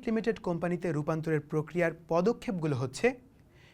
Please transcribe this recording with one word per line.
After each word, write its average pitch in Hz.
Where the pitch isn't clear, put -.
লিমিটেড 220
কোম্পানিতে 175
রূপান্তরের 156
প্রক্রিয়ার 160
পদক্ষেপগুলো 175
হচ্ছে 127